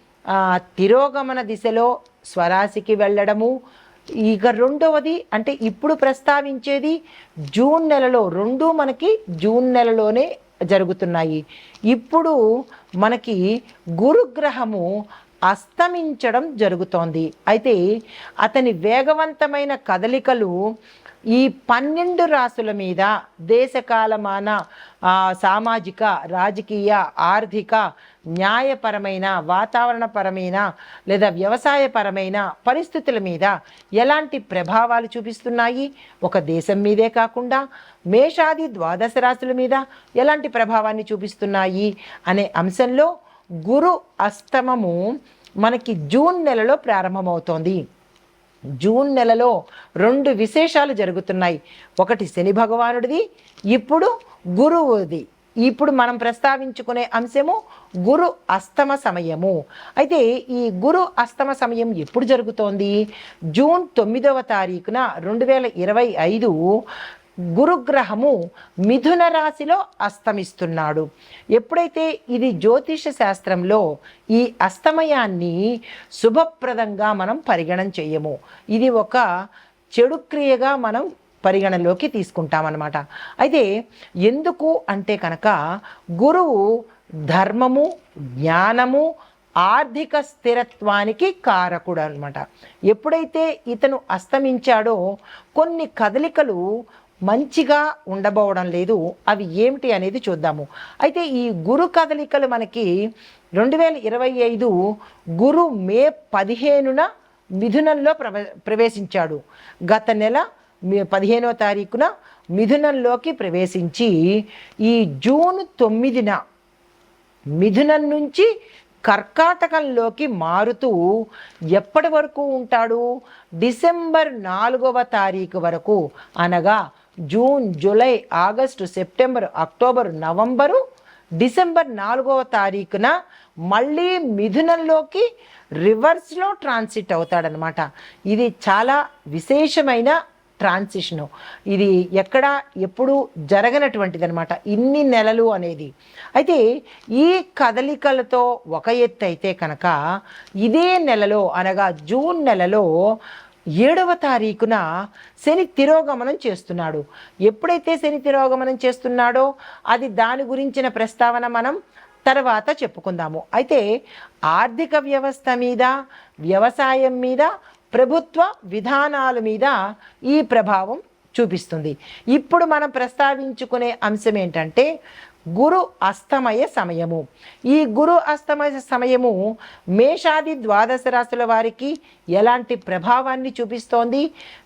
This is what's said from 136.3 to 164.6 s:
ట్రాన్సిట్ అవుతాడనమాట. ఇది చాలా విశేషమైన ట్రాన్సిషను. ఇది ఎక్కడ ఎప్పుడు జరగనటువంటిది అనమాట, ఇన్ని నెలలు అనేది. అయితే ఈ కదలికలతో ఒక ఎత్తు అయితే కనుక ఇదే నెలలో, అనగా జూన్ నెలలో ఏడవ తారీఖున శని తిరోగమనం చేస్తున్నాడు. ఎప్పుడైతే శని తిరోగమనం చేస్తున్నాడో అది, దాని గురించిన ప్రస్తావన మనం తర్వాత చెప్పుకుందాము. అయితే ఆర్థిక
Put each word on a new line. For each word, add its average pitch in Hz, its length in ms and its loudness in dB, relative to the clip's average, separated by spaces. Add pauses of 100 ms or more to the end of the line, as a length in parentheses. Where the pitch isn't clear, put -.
ట్రాన్సిట్ 226 640 -6
అవుతాడనమాట. 165 640 -4 (500)
ఇది 220 300 0 (140)
చాలా 262 380 2 (200)
విశేషమైన 277 920 2 (380)
ట్రాన్సిషను. 185 680 -4 (380)
ఇది 190 460 2
ఎక్కడ 262 480 0 (160)
ఎప్పుడు 254 600 -2
జరగనటువంటిది 202 840 0
అనమాట, 170 440 -4
ఇన్ని 254 360 2
నెలలు 226 500 2
అనేది. 165 400 -8 (420)
అయితే 269 460 4 (280)
ఈ 339 360 2 (120)
కదలికలతో 254 1120 0
ఒక 160 220 -6
ఎత్తు 240 360 0
అయితే 180 280 -4
కనుక 165 640 -2 (360)
ఇదే 320 420 2
నెలలో, 208 520 2
అనగా 185 420 0
జూన్ 269 540 -2
నెలలో 190 720 2 (500)
ఏడవ 320 460 2
తారీఖున 214 920 -2 (380)
శని 339 200 2
తిరోగమనం 285 720 0 (100)
చేస్తున్నాడు. 165 580 -6 (360)
ఎప్పుడైతే 320 560 0
శని 294 220 -2
తిరోగమనం 262 640 0
చేస్తున్నాడో 247 680 0 (340)
అది, 240 200 0
దాని 233 360 -2
గురించిన 262 440 -4
ప్రస్తావన 240 600 -2
మనం 240 340 -4 (460)
తర్వాత 262 560 0
చెప్పుకుందాము. 165 600 -6 (100)
అయితే 233 480 0 (420)
ఆర్థిక 233 520 0